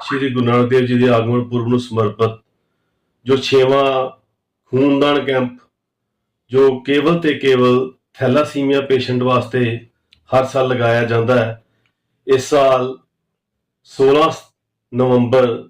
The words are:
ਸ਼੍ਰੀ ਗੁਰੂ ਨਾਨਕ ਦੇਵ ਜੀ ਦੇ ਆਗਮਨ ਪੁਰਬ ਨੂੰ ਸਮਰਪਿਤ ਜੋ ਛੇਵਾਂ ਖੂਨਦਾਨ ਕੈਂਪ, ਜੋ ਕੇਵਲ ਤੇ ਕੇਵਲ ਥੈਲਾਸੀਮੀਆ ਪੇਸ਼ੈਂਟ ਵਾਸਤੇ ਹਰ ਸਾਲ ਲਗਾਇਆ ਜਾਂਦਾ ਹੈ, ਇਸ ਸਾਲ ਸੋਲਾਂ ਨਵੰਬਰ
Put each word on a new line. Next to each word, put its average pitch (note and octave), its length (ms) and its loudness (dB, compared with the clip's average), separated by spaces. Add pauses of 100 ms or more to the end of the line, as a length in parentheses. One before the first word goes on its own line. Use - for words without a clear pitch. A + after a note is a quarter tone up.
ਸ਼੍ਰੀ C3+ 260 -4
ਗੁਰੂ B2 160 -2
ਨਾਨਕ A#2+ 240 0
ਦੇਵ B2+ 160 2
ਜੀ B2 120 0
ਦੇ B2 120 2
ਆਗਮਨ A#2+ 400 0
ਪੁਰਬ A#2 180 -4
ਨੂੰ B2 120 0
ਸਮਰਪਿਤ A2 500 -4 (960)
ਜੋ C3 120 0
ਛੇਵਾਂ C3+ 720 0 (640)
ਖੂਨਦਾਨ C#3 540 0
ਕੈਂਪ, B2+ 240 -2 (1000)
ਜੋ C3 280 2
ਕੇਵਲ C#3+ 400 0
ਤੇ D#3 140 -2
ਕੇਵਲ B2+ 580 0 (220)
ਥੈਲਾਸੀਮੀਆ C#3 680 -2
ਪੇਸ਼ੈਂਟ B2+ 420 -2
ਵਾਸਤੇ B2 380 -2 (680)
ਹਰ C3 160 2
ਸਾਲ C3 220 -2
ਲਗਾਇਆ A#2+ 360 0
ਜਾਂਦਾ A#2 320 0
ਹੈ, G#2+ 280 -4 (640)
ਇਸ C3 220 0
ਸਾਲ C3 480 2 (920)
ਸੋਲਾਂ C3+ 400 2 (640)
ਨਵੰਬਰ B2 540 2 (220)